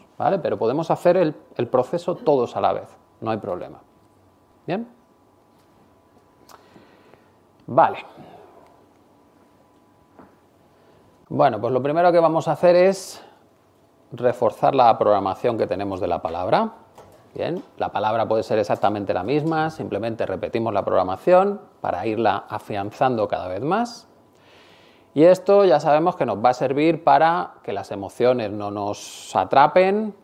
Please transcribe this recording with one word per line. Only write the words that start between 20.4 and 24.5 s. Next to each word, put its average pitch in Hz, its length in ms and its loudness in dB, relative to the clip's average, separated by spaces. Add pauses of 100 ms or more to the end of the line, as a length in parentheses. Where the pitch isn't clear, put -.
la 95 100 0
programación 131 800 2 (200)
para 90 260 -6
irla 107 420 -2
afianzando 107 800 -4
cada 98 200 -6
vez 92 140 -8
más. 196 460 -6 (1040)